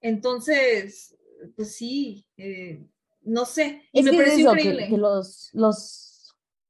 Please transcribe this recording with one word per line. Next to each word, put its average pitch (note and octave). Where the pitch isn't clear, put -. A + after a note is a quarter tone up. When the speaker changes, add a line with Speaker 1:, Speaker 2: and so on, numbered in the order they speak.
Speaker 1:
Entonces, A#3
pues G#3+
sí, A#3+
eh, F#3
no A#3
sé. D4
Y C4
Speaker 2:
Es C4+
Speaker 1:
me C4+
Speaker 2:
que E4+
es D#4+
Speaker 1:
pareció D4
Speaker 2:
eso, A3+
que, G#3
Speaker 1:
increíble. G3+
Speaker 2:
que G#3+
los, G3+
los, -